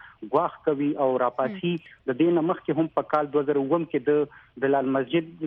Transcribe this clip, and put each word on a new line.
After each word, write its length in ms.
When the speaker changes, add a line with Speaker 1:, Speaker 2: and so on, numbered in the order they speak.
Speaker 1:
ګواښ 280
کوي 280
او 240
راپاڅي. 540
Speaker 2:
هم. 360
Speaker 1:
د 100
دې 200
نه 40
مخکې 360
هم 100
په 140
کال 300
دوه 120
زره 140
اووم 280
کې 220
د، 40
د 40
لال 200
مسجد 400